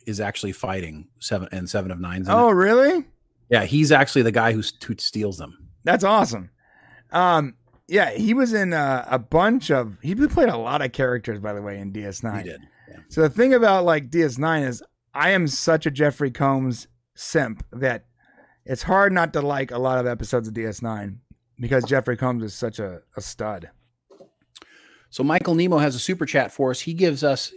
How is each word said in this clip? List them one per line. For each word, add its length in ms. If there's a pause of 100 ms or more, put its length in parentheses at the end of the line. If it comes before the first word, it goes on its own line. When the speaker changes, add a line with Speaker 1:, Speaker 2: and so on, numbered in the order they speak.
Speaker 1:
is 140
actually 320
fighting 560 (120)
Seven, 320
and 180
Seven 220
of 80
Nine's 280
in 60
Speaker 2:
Oh, 160
Speaker 1:
it. 60
Speaker 2:
really? 500 (440)
Speaker 1:
Yeah, 140
he's 280
actually 320
the 100
guy 180
who 80
s-, 140 (120)
who 120
steals 400
them. 320 (160)
Speaker 2:
That's 180
awesome. 460 (640)
Um, 440 (320)
yeah, 240
he 220
was 200
in, 200
uh, 360
a 100
bunch 520
of, 300
he 140
played 340
a 80
lot 240
of 100
characters, 480
by 140
the 80
way, 180
in 140
D 100
S 180
nine. 220
Speaker 1:
He 60
did, 120 (280)
yeah. 80 (100)
Speaker 2:
So 140
the 80
thing 240
about, 320
like, 240
D 140
S 140
nine 260
is 200 (300)
I 160
am 180
such 380
a 60
Jeffrey 400
Combs 560 (280)
simp 560
that 340 (580)
it's 200
hard 280
not 220
to 80
like 300
a 80
lot 180
of 80
episodes 420
of 60
D 120
S 180
nine 360 (400)
because 240
Jeffrey 320
Combs 280
is 100
such 240
a, 240 (160)
a 40
stud. 500 (1400)
Speaker 1:
So 140
Michael 320
Nemo 240
has 160
a 40
super 280
chat 240
for 180
us. 100
He 140
gives 300
us 340